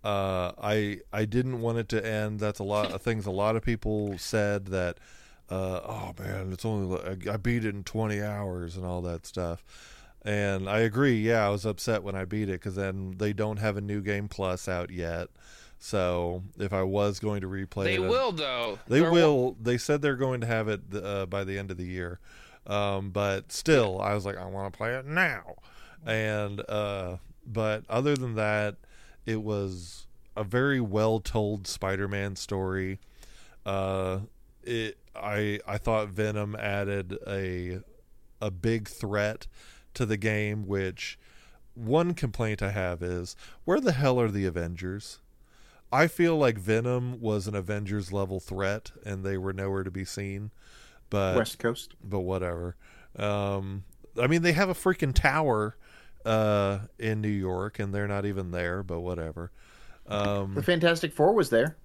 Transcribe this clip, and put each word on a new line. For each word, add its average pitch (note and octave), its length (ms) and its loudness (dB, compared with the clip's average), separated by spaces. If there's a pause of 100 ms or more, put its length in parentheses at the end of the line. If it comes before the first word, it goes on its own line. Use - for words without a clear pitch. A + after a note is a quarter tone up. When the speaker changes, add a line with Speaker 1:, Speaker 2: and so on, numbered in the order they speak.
Speaker 1:
Uh, F#2+ 480 0 (100)
I, G#2 400 0 (120)
I G#2+ 120 2
didn't B2 360 0
want A#2 160 0
it G#2+ 120 -2
to A2 160 0
end. G#2+ 340 -2
That's G#2 200 -2
a G#2 40 -4
lot G2+ 280 2
of F#2+ 100 -6
things A2 240 0
a G#2 60 -2
lot G#2 240 2
of A2 60 0
people G#2+ 560 0
said G2+ 500 0
that, F2+ 300 -2 (520)
uh, F#2 340 -2
"Oh G#2+ 340 -8
man, G2 340 -6
it's F#2 140 -6
only, G2 340 0
I, F#2+ 340 -4
I A2 40 -2
beat A#2 280 2
it G2+ 100 0
in G2+ 80 -10
twenty G#2+ 380 -2
hours," F#2+ 540 -4
and F#2 100 -6
all F2+ 180 -2
that E2+ 240 -6
stuff. E2+ 360 -4 (600)
And G2 440 0
I G#2 120 2
agree. A#2 420 4
Yeah, A2 240 4
I G2+ 40 4
was G2+ 160 -2
upset G#2+ 360 0
when G2 140 -6
I F#2+ 100 -4
beat G#2+ 240 -2
it F2+ 120 -2
'cause F#2+ 140 -6
then F#2+ 440 -4
they G#2 120 2
don't G#2+ 260 -2
have G#2 200 0
a G#2 40 -4
New G#2 200 -4
Game G2+ 260 -2
Plus F#2 400 -2
out F2+ 220 -2
yet. E2+ 380 -4 (500)
So F2+ 680 0 (140)
if G2+ 160 -2
I F#2+ 100 2
was G2 360 2
going G#2 220 -2
to F#2+ 60 -6
replay G2 380 -4
Speaker 2:
They - 100 2
Speaker 1:
it, - 60 0
Speaker 2:
will, B3 300 2
though. B2+ 560 -2
Speaker 1:
they C3 140 6
Speaker 2:
They're E3 100 6
Speaker 1:
will. D3 500 6
They A#2+ 160 2
said D3 240 2
they're C#3+ 140 2
going B2+ 260 0
to A2+ 60 0
have A2 200 2
it, G#2 140 0 (140)
uh, G2 320 -2
by G2 160 -2
the G2 160 -4
end G2 120 -6
of F2+ 60 -6
the F2+ 80 -4
year. F2+ 340 -6 (480)
Um, G2+ 440 0
but G2 400 0
still, A2 500 4
I G2+ 140 2
was G2 100 -2
like, G2 120 -4
"I F2+ 80 -10
wanna G2 260 -6
play A2+ 240 -4
it C3 100 -8
now." D3 500 -2 (500)
And, G#2+ 600 0
uh, G2+ 500 -2 (280)
but A2 440 0
other C#3 260 4
than B2+ 200 -2
that, G#2 420 0 (480)
it A2 180 0
was G2 640 -4 (280)
a G#2+ 80 -2
very B2+ 380 2
well G#2+ 380 4
told G#2 480 0
Spider-Man G2 680 -2
story. F#2+ 640 -2 (640)
Uh, F#2+ 560 0 (420)
it, A2+ 340 -4 (180)
I, G#2 520 0
I G2+ 100 -4
thought G#2+ 320 2
Venom G#2 460 -2
added G2+ 640 -2 (100)
a, F#2 540 -4 (600)
a G#2+ 100 -2
big G#2+ 360 0
threat G#2 580 -2 (480)
to B2 140 0
the G#2+ 100 2
game, G#2+ 500 0
which F#2+ 520 -4 (560)
one D3+ 400 2
complaint A2 480 -2
I G2 80 0
have F2+ 320 -2
is, F2+ 320 -4 (300)
where F#3+ 140 4
the B3 120 4
hell C3 280 4
are A#2 120 4
the G2 140 0
Avengers? F2 720 -4 (760)
I D3+ 140 8
feel E3 300 4
like B2 200 6
Venom B2 640 0
was G#2 260 0
an G#2 80 -4
Avengers G2+ 560 -2
level G2 280 0
threat G2 520 -2 (140)
and G2 180 -6
they G2 140 0
were F#2+ 160 -2
nowhere G2 300 -2
to F#2+ 80 -4
be F#2+ 140 -6
seen. G2+ 440 -6 (600)
But F#2+ 240 4
Speaker 3:
West A2 240 2
Coast. - 340 -2 (100)
Speaker 1:
but G2 180 -4
whatever. F2 540 -4 (420)
Um, G2+ 640 -2 (360)
I A#2+ 80 2
mean, E3 140 4
they E3+ 120 4
have F#3 160 2
a F3+ 40 0
freaking E3+ 400 2
tower, C3 600 4 (480)
uh, G#2 560 4 (200)
in A2 200 0
New G#2+ 80 0
York F#2+ 520 0
and G2 160 -2
they're G2+ 120 0
not G2+ 200 0
even F#2+ 240 -2
there, F2 320 0
but E2+ 180 -4
whatever. E2+ 500 -6 (560)
Um, G2+ 460 0
Speaker 3:
The - 100 0
Fantastic E3+ 500 4
Four E3+ 200 6
was G#3+ 160 4
there. B2 360 4